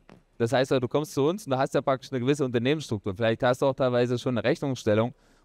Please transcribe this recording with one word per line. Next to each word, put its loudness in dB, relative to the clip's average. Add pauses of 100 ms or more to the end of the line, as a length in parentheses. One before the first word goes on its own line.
(380)
Das 0
heißt, 2
du 2
kommst -2
zu 2
uns -2
und -4
du -2
hast -2
ja 2
praktisch -2
eine -2
gewisse 0
Unternehmensstruktur. -2
Vielleicht 0
hast 2
du 2
auch 2
teilweise 2
schon -4
eine -2
Rechnungsstellung 0 (320)